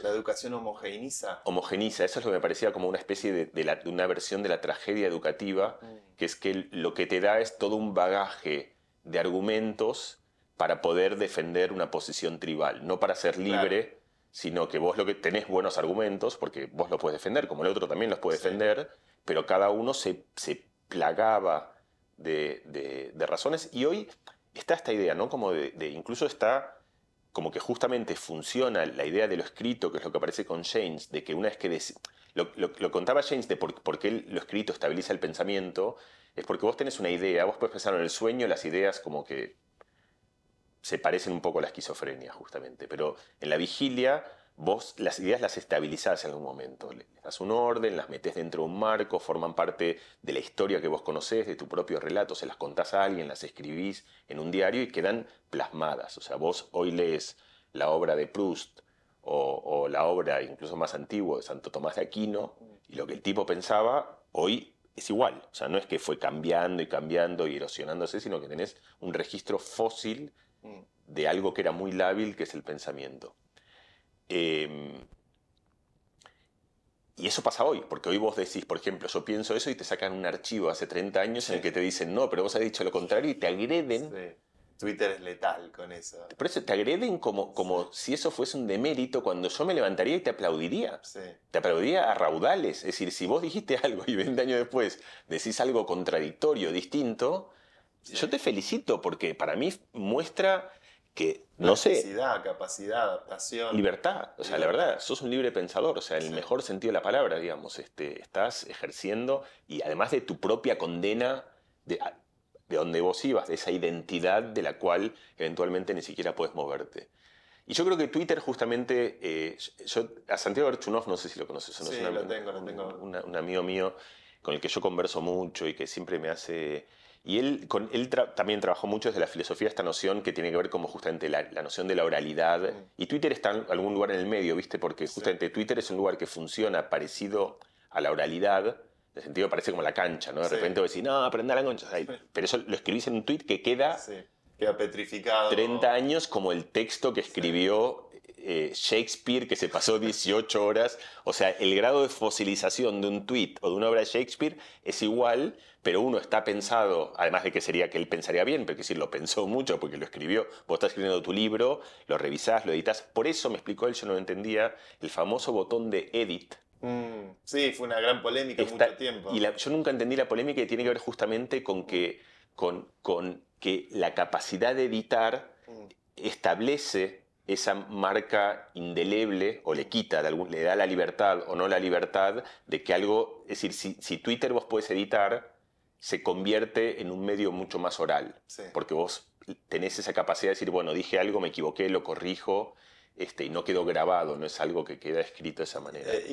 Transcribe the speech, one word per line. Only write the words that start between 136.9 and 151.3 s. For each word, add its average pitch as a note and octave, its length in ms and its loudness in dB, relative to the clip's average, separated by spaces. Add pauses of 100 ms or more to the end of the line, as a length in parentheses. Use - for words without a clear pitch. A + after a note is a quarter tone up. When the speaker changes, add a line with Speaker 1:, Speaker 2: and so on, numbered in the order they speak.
Speaker 2:
a D#2 120 0
la D2 100 2
oralidad, F2+ 560 2
en - 520 -8
el C2+ 40 -12
sentido F2 260 0
parece F2 220 0
como F2 100 0
la D2+ 120 2
cancha, E2+ 400 0
¿no? D2+ 80 0
De E2+ 80 2
Speaker 1:
Sí. - 60 2
Speaker 2:
repente F#2 260 2
vos F2+ 100 4
decís, F#2 120 -4
"No, C3+ 280 2
pero A2 100 0
anda B2+ 140 2
la C3+ 80 4
concha". B2 240 -2
O - 20 -12
sea, F2+ 100 -2
Speaker 1:
Sí. D#2 80 -2 (240)
Speaker 2:
pero E2+ 140 0
eso A#2+ 120 4
lo A2 180 -2
escribís - 320 -2
en B2 80 2
un G#2+ 100 -2
tweet D3+ 140 0
que - 240 -2
queda C3 340 2
Speaker 1:
Sí, - 160 -12 (460)
queda G#2 180 4
petrificado. G#2+ 720 0
Speaker 2:
treinta A#2 440 4
años C#3 340 2
como F#2 240 2
el E2+ 140 -2
texto - 480 0
que G2 100 0
Speaker 1:
Sí. - 60 -14
Speaker 2:
escribió, F#2 800 2 (280)
eh, D#2 380 -2
Shakespeare, A#2+ 720 0
que - 80 0
se E2+ 140 0
pasó A2 280 4
dieciocho G#2+ 680 2
horas. A2 340 4 (240)
O - 100 0